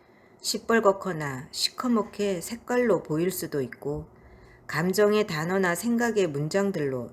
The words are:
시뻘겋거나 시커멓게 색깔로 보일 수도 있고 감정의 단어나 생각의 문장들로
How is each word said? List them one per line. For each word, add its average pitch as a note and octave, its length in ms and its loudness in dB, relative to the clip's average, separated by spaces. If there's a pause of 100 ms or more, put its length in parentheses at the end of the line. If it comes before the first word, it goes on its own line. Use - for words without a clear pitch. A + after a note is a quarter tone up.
(420)
시뻘겋거나 F#3+ 1080 0
시커멓게 G#3 880 -2
색깔로 A#3 640 0
보일 E3 260 0
수도 D#3 320 -4
있고 D3 460 -6 (580)
감정의 G#3 600 2
단어나 F3 480 0
생각의 A3+ 520 0
문장들로 D3+ 840 -2